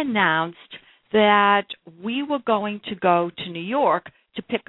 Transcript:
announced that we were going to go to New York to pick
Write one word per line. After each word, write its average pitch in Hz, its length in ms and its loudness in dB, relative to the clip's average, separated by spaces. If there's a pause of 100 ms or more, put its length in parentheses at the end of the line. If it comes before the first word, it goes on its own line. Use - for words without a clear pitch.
announced 175 520 0 (560)
that 202 520 4 (380)
we 240 200 -4
were 285 220 -4
going 208 440 -2
to 208 60 -8
go 175 400 0
to - 160 -12
New 170 100 -10
York 190 440 0 (300)
to 220 60 -8
pick - 280 -6